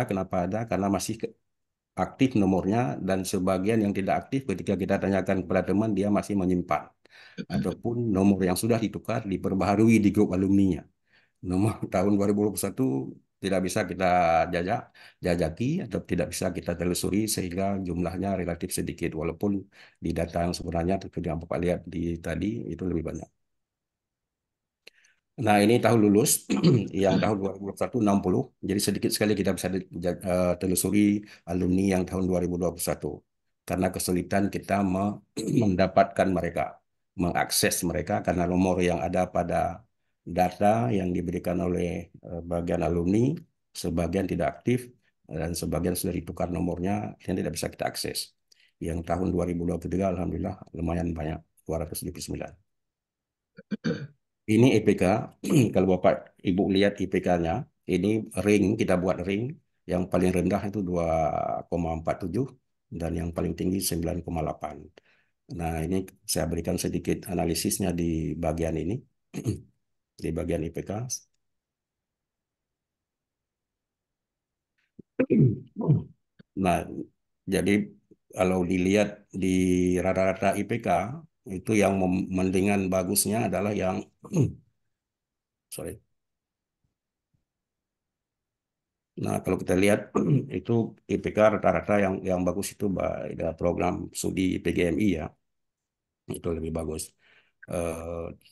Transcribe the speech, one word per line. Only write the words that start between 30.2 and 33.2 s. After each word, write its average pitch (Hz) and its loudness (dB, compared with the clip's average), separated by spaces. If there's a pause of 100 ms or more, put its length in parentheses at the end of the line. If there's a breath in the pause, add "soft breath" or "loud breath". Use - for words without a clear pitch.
telusuri 101 2 (240 loud breath)
alumni 90 0 (100)
yang 92 2
tahun 95 -2
dua 90 2
ribu 87 -2
dua 85 0
puluh - -8
satu. 76 -4 (520)